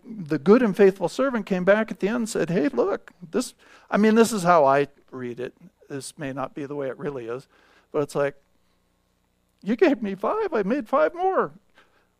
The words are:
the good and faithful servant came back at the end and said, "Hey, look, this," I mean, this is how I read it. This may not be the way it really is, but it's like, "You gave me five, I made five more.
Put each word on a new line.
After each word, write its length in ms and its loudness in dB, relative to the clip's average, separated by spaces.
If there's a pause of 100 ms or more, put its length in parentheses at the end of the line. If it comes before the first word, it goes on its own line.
the 320 -6
good 240 6
and 140 0
faithful 320 4
servant 380 -2
came 180 -2
back 280 2
at 100 -12
the 80 -2
end 80 -4
and 120 -6
said, 200 -4
"Hey, 180 0
look, 460 -4 (180)
this," 220 -6 (360)
I 60 0
mean, 200 4
this 180 4
is 100 -2
how 220 6
I 240 4 (200)
read 300 -10
it. 140 -10 (340)
This 300 -12
may 160 -10
not 200 -10
be 120 -10
the 100 -12
way 140 -6
it 80 -10
really 300 -10
is, 200 -10 (460)
but 80 -2
it's 140 -6
like, 200 -2 (1300)
"You 140 -4
gave 260 4
me 100 -4
five, 400 -4
I 100 0
made 260 -4
five 260 0
more. 360 -2 (680)